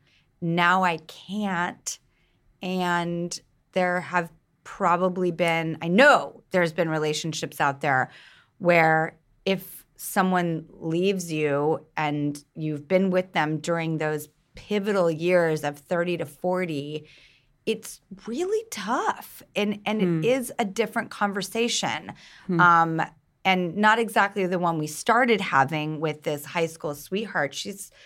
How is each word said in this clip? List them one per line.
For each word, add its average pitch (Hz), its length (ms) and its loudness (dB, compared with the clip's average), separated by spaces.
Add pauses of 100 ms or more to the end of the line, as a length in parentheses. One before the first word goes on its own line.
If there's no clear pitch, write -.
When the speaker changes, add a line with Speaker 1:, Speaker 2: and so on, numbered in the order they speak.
(400)
Speaker 1:
"Now 175 440 2
I 170 140 0 (100)
can't." 190 920 -6 (640)
And 175 760 -2 (360)
there 180 300 0
have 175 280 -2 (320)
probably 180 720 0
been, 165 500 0
I 165 60 -4
know 196 640 4
there's 175 200 2
been 165 160 0
relationships 156 720 -4
out 139 200 0
there 131 300 2 (480)
where 165 580 4 (280)
if - 400 -4 (120)
someone 175 760 0
leaves 170 600 -2
you 151 520 0 (120)
and 147 480 -4 (100)
you've 151 320 -6
been 190 240 2
with 185 220 0
them 156 260 0
during 160 400 -2
those 151 300 -4 (260)
pivotal 202 560 0
years 165 540 2
of 147 140 -4
thirty 175 400 -2
to 165 80 -6
forty, 151 800 -6 (600)
it's - 360 -6 (240)
really 370 440 -4
tough. 240 720 -6 (140)
And, 202 300 -2
and 214 160 -2
Speaker 2:
Hmm. 175 200 2
Speaker 1:
it 180 40 2
is 247 320 0
a 233 80 0
different 208 440 -4
conversation. 202 1000 -2 (340)
Speaker 2:
Hmm. 175 140 2
Speaker 1:
Um, 165 420 6 (440)
and 180 300 0
not 214 220 4
exactly 202 480 0
the 180 120 0
one 170 200 0
we 156 80 -4
started 233 540 2
having 156 600 0
with 156 220 -4
this 147 240 -4
high 165 200 -2
school 160 280 -6
sweetheart. 175 600 -4
She's, - 360 -12 (160)